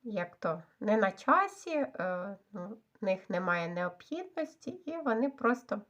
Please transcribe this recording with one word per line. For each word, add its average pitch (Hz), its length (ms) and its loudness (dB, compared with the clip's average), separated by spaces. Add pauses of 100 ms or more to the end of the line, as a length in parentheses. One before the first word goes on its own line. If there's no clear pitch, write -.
як 202 340 -4
то 165 260 -2 (180)
не 208 160 4
на 202 140 4
часі, 359 600 2
е, 196 640 -2 (160)
ну, 202 260 -10 (220)
в - 40 -6
них 190 260 0
немає 175 380 0
необхідності, 294 1000 -6
і 320 260 -8
вони 277 340 0
просто 240 600 0